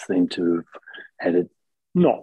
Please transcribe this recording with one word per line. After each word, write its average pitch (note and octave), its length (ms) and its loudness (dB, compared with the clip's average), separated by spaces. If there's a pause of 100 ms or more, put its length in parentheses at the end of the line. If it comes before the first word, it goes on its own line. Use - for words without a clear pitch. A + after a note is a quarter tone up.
seem F2+ 240 0
to E2+ 260 0
have E2+ 80 -6 (540)
had F2 160 -2
it, F2 160 0 (440)
not E3 280 2